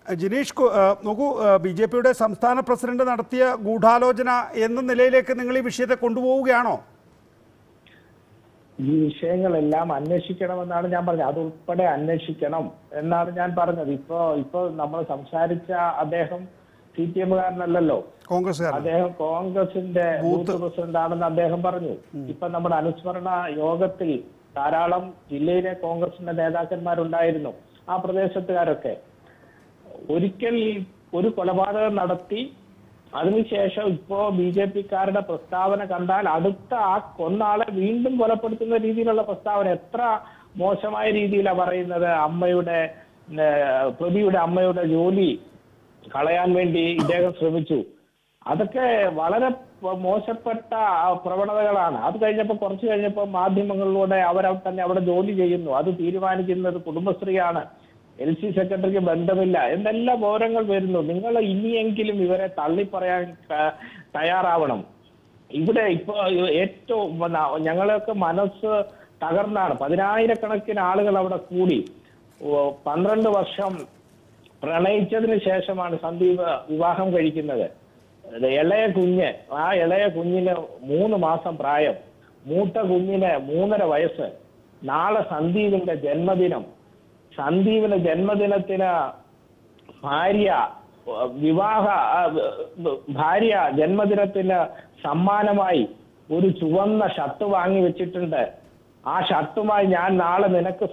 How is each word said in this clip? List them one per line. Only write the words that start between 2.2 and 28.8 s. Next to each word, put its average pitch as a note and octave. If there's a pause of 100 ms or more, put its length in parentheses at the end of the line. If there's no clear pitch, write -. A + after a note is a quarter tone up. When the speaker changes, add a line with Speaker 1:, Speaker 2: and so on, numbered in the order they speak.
Speaker 1:
പ്രസിഡന്റ് B3
നടത്തിയ B3+
ഗൂഢാലോചന A3+ (240)
എന്ന A#3
നിലയിലേക്ക് B3+
നിങ്ങൾ B3
ഈ C4
വിഷയത്തെ B3
കൊണ്ടുപോവുകയാണോ? B3 (1900)
Speaker 2:
ഈ D3+
വിഷയങ്ങളെല്ലാം E3
അന്വേഷിക്കണമെന്നാണ് F3
ഞാൻ F3
പറഞ്ഞത്. E3
അതുൾപ്പെടെ E3
അന്വേഷിക്കണം D#3 (220)
എന്നാണ് E3+
ഞാൻ F3
പറഞ്ഞത്. E3+
ഇപ്പോ, E3
ഇപ്പോ F3
നമ്മൾ D#3+
സംസാരിച്ച E3
അദ്ദേഹം E3+ (380)
സി E3
പി F3
എമ്മുകാരനല്ലല്ലോ. F3+ (180)
Speaker 1:
കോൺഗ്രസ്സുകാരൻ. E3+
Speaker 2:
അദ്ദേഹം E3
കോൺഗ്രസിന്റെ F3
Speaker 1:
ബൂത്ത് E3+
Speaker 2:
ബൂത്ത് F3
പ്രസിഡന്റാണെന്ന് E3+
അദ്ദേഹം E3+
പറഞ്ഞു. F3 (180)
Speaker 1:
ഉം. C#3
Speaker 2:
ഇപ്പൊ F3
നമ്മുടെ E3+
അനുസ്മരണ F3
യോഗത്തിൽ E3 (320)
ധാരാളം E3+ (180)
ജില്ലയിലെ F3+
കോൺഗ്രസിന്റെ F3
നേതാക്കന്മാരുണ്ടായിരുന്നു, E3 (360)
ആ F3+
പ്രദേശത്തുകാരൊക്കെ. F3+ (1120)